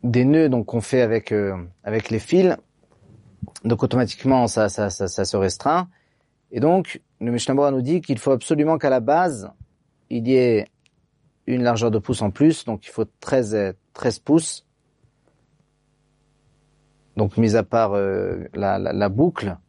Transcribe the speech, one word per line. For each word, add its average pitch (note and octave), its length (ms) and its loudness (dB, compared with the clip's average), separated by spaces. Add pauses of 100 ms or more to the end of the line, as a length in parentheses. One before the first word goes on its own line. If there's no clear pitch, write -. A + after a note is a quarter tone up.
des B2 220 4
nœuds D#3 240 4
donc A#2+ 180 0
qu'on A#2 140 -4
fait B2 200 0
avec, A2+ 300 0
euh, G2+ 240 -2 (280)
avec G#2+ 280 -4
les A2+ 80 -2
fils, F#3 360 2 (1080)
donc A2+ 180 0
automatiquement B2+ 680 0
ça, G#2+ 220 0
ça, G2+ 220 -4
ça, F#2+ 160 -4
ça F#2+ 180 -4
se - 120 -6
restreint. C#3+ 500 0 (640)
Et A#2+ 80 -6
donc E3+ 420 0 (180)
le A#2 120 -4
Mishnah A#2+ 240 -2
Berurah C#3+ 160 2
nous C3 100 -2
dit D#3 200 -2
qu'il B2+ 180 -4
faut C#3 120 0
absolument D3+ 460 0
qu'à C#3+ 140 0
la B2+ 80 2
base C3+ 500 -2 (600)
il A#2+ 160 -4
y C3 80 4
ait A#2 320 2 (800)
une B2 160 0
largeur A#2 260 2
de A2 80 0
pouce A2+ 240 -4
en G#2+ 80 0
plus, D3 340 2
donc G#2+ 220 -8
il - 60 -20
faut A2 140 -4 (140)
treize, A2+ 360 -2
euh, G2 160 0 (220)
treize - 260 -4
pouces. - 480 0 (2500)
Donc G#2 220 0
mis A2+ 180 4
à A2 80 4
part, A2 300 0
euh, F#2+ 500 -2 (100)
la, G2 240 -2
la, F#2 160 -4
la G2+ 160 0
boucle. G2+ 480 -2 (120)